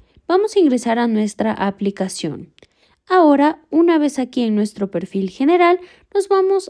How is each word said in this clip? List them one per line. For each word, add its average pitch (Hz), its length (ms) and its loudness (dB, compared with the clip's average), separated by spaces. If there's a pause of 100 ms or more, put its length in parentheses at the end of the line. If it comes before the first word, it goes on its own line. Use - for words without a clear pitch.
(280)
vamos 403 280 0
a 403 40 2
ingresar 240 400 2
a 240 80 0
nuestra 214 460 -2
aplicación. 196 1000 -6 (520)
Ahora, 302 640 2
una 330 280 2
vez 294 200 -2
aquí 254 260 -4
en 220 120 0
nuestro 202 340 -4
perfil 190 400 -6
general, 349 480 2 (360)
nos 392 160 -2
vamos 381 400 0